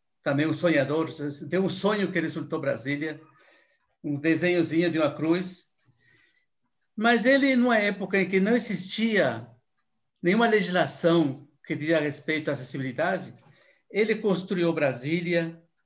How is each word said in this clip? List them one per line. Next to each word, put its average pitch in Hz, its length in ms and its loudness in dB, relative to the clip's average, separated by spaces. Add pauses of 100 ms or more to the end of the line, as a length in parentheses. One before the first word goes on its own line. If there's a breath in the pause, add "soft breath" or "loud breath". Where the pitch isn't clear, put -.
(220)
também 143 240 0
um 160 80 0
sonhador, 151 540 2 (400)
tem 170 100 -2
um 190 100 0
sonho 202 420 -2
que 180 100 -2
resultou 156 400 -6
Brasília, 139 600 -6 (840 soft breath)
um 147 160 -4
desenhozinho 165 720 2
de 160 80 -2
uma 147 140 2
cruz. 170 580 -4 (1200 soft breath)
Mas 226 320 2
ele, 269 300 6
numa 240 220 4
época 196 420 0
em 185 80 0
que 190 120 2
não 220 160 2
existia 196 880 0 (760)
nenhuma 214 240 4
legislação 170 1000 2 (160)
que 165 100 -6
dizia 151 260 0
respeito 151 500 -4
à 143 40 -2
acessibilidade, 131 800 -6 (560 soft breath)
ele 214 260 0
construiu 175 560 0
Brasília 165 880 -2 (260)